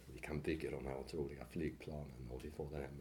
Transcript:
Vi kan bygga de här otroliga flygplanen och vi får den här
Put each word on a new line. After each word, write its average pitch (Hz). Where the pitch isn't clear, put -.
Vi -
kan 73
bygga 71
de 67
här 67
otroliga 69
flygplanen 71
och 65
vi 76
får 76
den 73
här 67